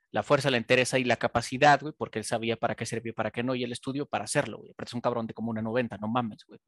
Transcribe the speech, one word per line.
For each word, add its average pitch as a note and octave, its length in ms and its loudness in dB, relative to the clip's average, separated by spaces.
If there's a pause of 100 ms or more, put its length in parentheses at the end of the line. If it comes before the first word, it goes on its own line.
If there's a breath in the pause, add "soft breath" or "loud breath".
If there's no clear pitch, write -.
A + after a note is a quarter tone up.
(120)
la G#2+ 120 0
fuerza, C#3+ 260 4
la B2 80 4
entereza B2+ 400 4
y C3 60 0
la A#2+ 140 2
capacidad, C3+ 640 4
güey", D3+ 160 -10
porque - 220 -6
él G#2+ 80 -4
sabía A2+ 300 0
para A2+ 180 0
qué A#2 140 -6
servía A2+ 240 -6
y - 20 -8
para G#2+ 160 -2
qué A#2+ 140 -2
no, C3 100 -2
y B2 100 -2
él A#2+ 80 -4
estudió C3+ 360 -6
para G#2 160 -2
hacerlo, A#2+ 340 0
güey. - 140 -20
Aparte - 180 -12
es - 60 -10
un A#2+ 60 -6
cabrón A#2+ 260 -2
de A2 80 -12
como A2+ 160 -4
una A2 100 -2
noventa, A2+ 380 -2
no G#2+ 80 -6
mames, A#2 400 -2
güey. G#2+ 200 -20